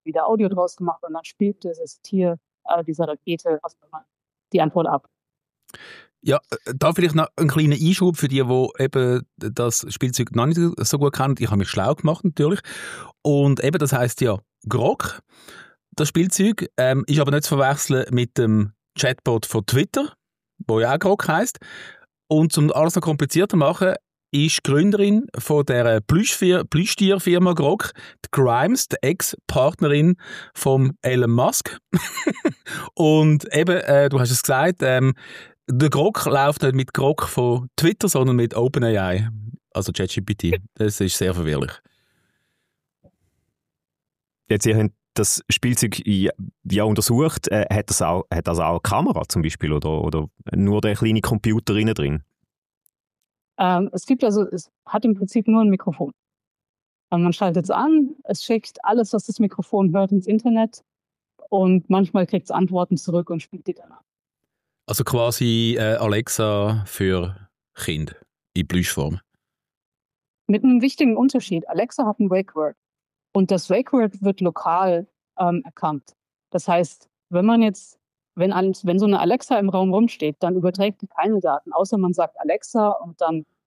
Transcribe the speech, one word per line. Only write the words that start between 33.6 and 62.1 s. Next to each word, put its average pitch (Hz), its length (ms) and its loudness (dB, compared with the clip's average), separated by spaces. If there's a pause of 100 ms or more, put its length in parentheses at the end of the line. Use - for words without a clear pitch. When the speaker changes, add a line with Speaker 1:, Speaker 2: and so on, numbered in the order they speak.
Speaker 2:
äh, 143 320 4
du 135 100 0
hast 123 120 0
es 123 100 -2
gesagt, 147 400 0
ähm, 131 320 2 (540)
der 131 220 2
Grok 160 360 0
läuft 143 380 0
nicht 135 120 2
mit 131 180 -2
Grok 143 300 0
von 123 540 -2
Twitter, 175 320 0
sondern 131 260 2
mit 117 200 0
Open 123 280 0
A 98 300 0
I, 107 160 0 (440)
also 95 180 0
Chat 92 200 2
G - 100 -4
P 101 140 -2
T. 87 260 0 (120)
Das 107 260 -2
ist 95 180 0
sehr 92 160 0
verwirrlich. 76 380 -2 (2750)
Speaker 3:
Jetzt, 104 160 0
ihr 110 120 4
habt 107 160 0 (220)
das - 340 -2
Spielzeug 120 560 -2
ja, 95 260 0 (380)
ja 101 140 0
untersucht. 113 640 0
Äh, 104 260 0
hat 104 160 -2
das 104 120 -2
auch, 87 300 -2
hat 85 160 -4
das 85 120 -2
auch 80 120 0
eine 85 100 -2
Kamera 117 460 -2
zum - 140 -2
Beispiel 76 300 -4
oder, 76 320 -2
oder 78 240 -4 (260)
nur 101 280 2
der 104 140 0
kleine 110 260 0
Computer 110 540 -2
innen 110 200 0
drin? 71 280 -4 (1300)
Speaker 1:
Ähm, 185 360 2
es 180 120 -8
gibt 262 180 0
also, 208 200 2
es - 260 -8 (160)
hat 214 200 -2
im 220 100 4
Prinzip 196 320 -2
nur 226 140 6
ein 214 80 6
Mikrofon. 190 420 -2 (1000)
Und 175 140 2
man 175 100 4
schaltet's 180 380 0
an, 294 440 2 (100)
es - 180 -6
schickt - 400 -4
alles, 220 300 0
was 208 120 -2
das - 140 -6
Mikrofon 196 560 0
hört, 196 160 0
ins 196 160 0
Internet 226 560 0 (640)
und 185 400 2
manchmal 190 380 0